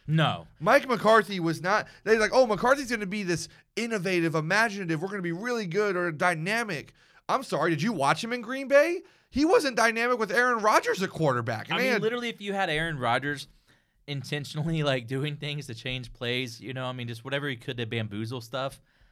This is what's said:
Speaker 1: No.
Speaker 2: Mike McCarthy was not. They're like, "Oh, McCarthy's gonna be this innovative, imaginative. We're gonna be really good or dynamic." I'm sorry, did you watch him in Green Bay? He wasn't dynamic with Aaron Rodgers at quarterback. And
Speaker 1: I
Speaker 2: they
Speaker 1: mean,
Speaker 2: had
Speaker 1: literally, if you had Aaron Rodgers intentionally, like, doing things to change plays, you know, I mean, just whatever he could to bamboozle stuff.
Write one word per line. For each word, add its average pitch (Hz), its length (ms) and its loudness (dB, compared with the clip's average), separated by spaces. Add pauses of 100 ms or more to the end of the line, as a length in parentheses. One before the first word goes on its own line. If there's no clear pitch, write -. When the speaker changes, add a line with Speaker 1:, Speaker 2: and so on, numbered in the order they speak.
Speaker 1:
No. 131 400 0 (120)
Speaker 2:
Mike 240 280 4
McCarthy 214 520 4
was 165 220 -2
not. 185 260 0 (160)
They're 226 160 4
like, 214 140 2
"Oh, 254 140 6
McCarthy's 233 420 2
gonna 220 160 -2
be 208 180 -4
this 175 260 -2 (260)
innovative, 185 600 0
imaginative. 185 680 0
We're 190 80 -4
gonna 202 120 -6
be 175 100 -2
really 220 360 -4
good 202 280 0
or 175 160 0
dynamic." 175 840 -2 (360)
I'm 247 140 0
sorry, 165 260 0
did 151 140 0
you 226 100 0
watch 156 300 2
him 226 100 -6
in 247 80 -4
Green 262 260 -8
Bay? 302 340 6 (280)
He 285 160 2
wasn't 320 300 4
dynamic 233 420 2
with 214 140 -2
Aaron 240 320 2
Rodgers 320 400 2
at - 80 -2
quarterback. 120 560 0
And 156 80 -2
Speaker 1:
I - 20 0
Speaker 2:
they 233 60 0
Speaker 1:
mean, 254 100 2
Speaker 2:
had 214 80 0
Speaker 1:
literally, 233 280 -2
if 226 120 -10
you 202 120 -6
had 196 160 0
Aaron 156 280 -2
Rodgers 131 500 0 (600)
intentionally, 147 760 -4
like, 131 240 0
doing 135 280 -4
things 147 320 -8
to 120 80 -12
change 127 380 -8
plays, 123 480 -4
you 120 120 -10
know, 127 120 -6
I 127 80 -4
mean, 123 140 -8
just 117 180 -10
whatever 139 220 -4
he 135 80 -4
could 117 220 -10
to 120 80 -6
bamboozle 113 560 -6
stuff. 131 400 -8 (300)